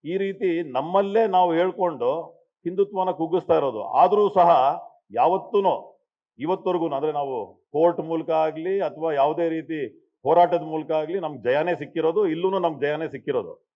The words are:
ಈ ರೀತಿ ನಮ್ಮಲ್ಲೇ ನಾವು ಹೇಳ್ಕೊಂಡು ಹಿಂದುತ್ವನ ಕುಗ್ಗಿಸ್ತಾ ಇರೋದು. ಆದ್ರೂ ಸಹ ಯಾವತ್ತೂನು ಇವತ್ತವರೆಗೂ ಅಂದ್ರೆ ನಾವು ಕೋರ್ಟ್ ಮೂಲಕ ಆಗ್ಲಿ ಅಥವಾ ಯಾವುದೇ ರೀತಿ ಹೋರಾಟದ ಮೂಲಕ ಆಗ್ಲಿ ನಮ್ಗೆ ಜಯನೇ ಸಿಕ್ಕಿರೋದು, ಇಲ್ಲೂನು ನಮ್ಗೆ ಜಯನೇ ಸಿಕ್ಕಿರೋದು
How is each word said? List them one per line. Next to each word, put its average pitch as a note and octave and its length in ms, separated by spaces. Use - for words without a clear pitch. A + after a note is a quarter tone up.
ಈ F3 120
ರೀತಿ F#3 540
ನಮ್ಮಲ್ಲೇ G3 560
ನಾವು F3+ 260
ಹೇಳ್ಕೊಂಡು E3+ 680
ಹಿಂದುತ್ವನ F#3 460
ಕುಗ್ಗಿಸ್ತಾ D#3+ 460
ಇರೋದು. B2 260
ಆದ್ರೂ F#3+ 460
ಸಹ E3+ 520
ಯಾವತ್ತೂನು E3+ 920
ಇವತ್ತವರೆಗೂ F3 560
ಅಂದ್ರೆ D3+ 160
ನಾವು C3+ 440
ಕೋರ್ಟ್ E3 440
ಮೂಲಕ D#3+ 300
ಆಗ್ಲಿ D#3+ 520
ಅಥವಾ D#3+ 320
ಯಾವುದೇ D3+ 360
ರೀತಿ D#3 560
ಹೋರಾಟದ E3 380
ಮೂಲಕ D#3 300
ಆಗ್ಲಿ D#3 280
ನಮ್ಗೆ D3+ 220
ಜಯನೇ D3+ 340
ಸಿಕ್ಕಿರೋದು, D#3+ 520
ಇಲ್ಲೂನು F3+ 320
ನಮ್ಗೆ E3 200
ಜಯನೇ D3+ 280
ಸಿಕ್ಕಿರೋದು A2+ 680